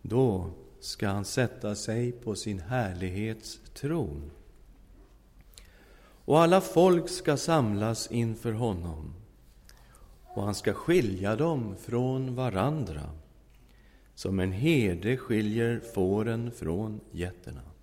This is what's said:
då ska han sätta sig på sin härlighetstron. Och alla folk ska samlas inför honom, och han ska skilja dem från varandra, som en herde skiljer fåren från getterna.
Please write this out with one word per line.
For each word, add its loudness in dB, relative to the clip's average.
då 2
ska -6
han 0
sätta -2
sig -2
på -6
sin -6
härlighetstron. -6
Och 6
alla 8
folk 6
ska 0
samlas 2
inför -2
honom, -4
och -6
han -2
ska 0
skilja 2
dem 0
från -2
varandra, -2
som -2
en 2
herde 2
skiljer 0
fåren 0
från -4
getterna. -8